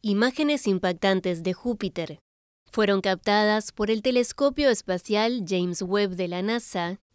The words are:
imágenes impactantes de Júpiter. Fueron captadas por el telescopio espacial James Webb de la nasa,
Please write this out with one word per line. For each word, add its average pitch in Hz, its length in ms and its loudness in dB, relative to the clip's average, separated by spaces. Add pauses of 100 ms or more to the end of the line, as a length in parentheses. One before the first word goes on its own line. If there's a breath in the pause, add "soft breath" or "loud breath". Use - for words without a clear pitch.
imágenes 254 600 2
impactantes 185 720 0
de 185 120 -2
Júpiter. 180 680 -6 (520)
Fueron 202 300 2
captadas 208 720 2
por 214 180 -2
el 220 140 0
telescopio 269 640 2
espacial 214 800 0
James 180 340 -2
Webb 196 300 0
de 180 160 -4
la 180 160 -4
nasa, 196 560 -2 (160)